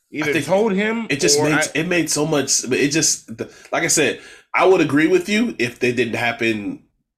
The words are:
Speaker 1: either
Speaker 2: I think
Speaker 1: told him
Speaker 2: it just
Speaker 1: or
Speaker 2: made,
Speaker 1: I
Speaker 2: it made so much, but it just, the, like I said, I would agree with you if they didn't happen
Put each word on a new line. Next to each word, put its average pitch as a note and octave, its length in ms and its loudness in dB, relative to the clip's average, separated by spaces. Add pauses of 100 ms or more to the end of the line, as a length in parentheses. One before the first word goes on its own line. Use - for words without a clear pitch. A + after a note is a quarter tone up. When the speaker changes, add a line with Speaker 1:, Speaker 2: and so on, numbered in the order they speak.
(120)
Speaker 1:
either D3+ 180 -4
Speaker 2:
I C#3+ 40 0
think D#3 100 -2
Speaker 1:
told G3 280 0
him A3 380 -4
Speaker 2:
it D3 80 -4
just D3 220 2
Speaker 1:
or D3+ 60 0
Speaker 2:
made, D3+ 80 0
Speaker 1:
I D3+ 200 0
Speaker 2:
it D#3+ 140 -2
made E3+ 200 0
so D3 180 0
much, D3 440 0
but A#2+ 80 0
it C#3 140 2
just, D3+ 440 -2
the, - 160 -10 (200)
like D3 100 -2
I E3 60 -2
said, C3 320 0 (340)
I E3+ 120 4
would F#3 140 6
agree D3 280 2
with F3+ 200 2
you G#3+ 300 0
if A#2 220 -4
they B2+ 100 2
didn't A#2 240 -2
happen A2+ 680 -4 (340)